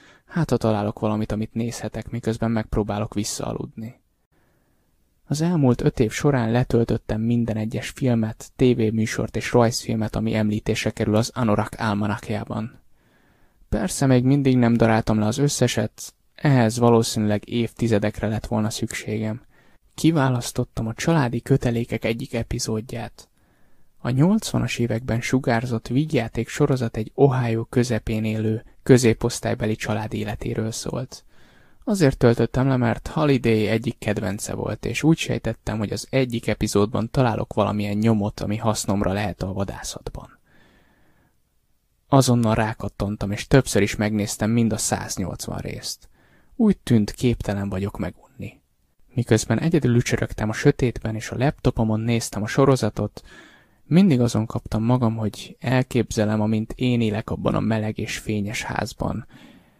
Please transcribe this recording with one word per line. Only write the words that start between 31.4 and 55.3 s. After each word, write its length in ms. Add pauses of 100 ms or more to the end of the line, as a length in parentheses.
Azért 340
töltöttem 500
le, 100
mert 300
Holiday 600
egyik 300
kedvence 560
volt, 320
és 180
úgy 140
sejtettem, 600
hogy 140
az 180
egyik 380
epizódban 640
találok 420
valamilyen 440
nyomot, 420
ami 180
hasznomra 560
lehet 280
a 120
vadászatban. 880 (1700)
Azonnal 480
rákattantam, 760
és 160
többször 340
is 140
megnéztem 540
mind 240
a 40
száznyolcvan 800
részt. 520 (460)
Úgy 220
tűnt, 340
képtelen 580
vagyok 280
megunni. 640 (520)
Miközben 460
egyedül 360
ücsörögtem 540
a 40
sötétben, 640
és 140
a 80
laptopomon 640
néztem 440
a 40
sorozatot, 760 (600)
mindig 380
azon 240
kaptam 380
magam, 320
hogy 440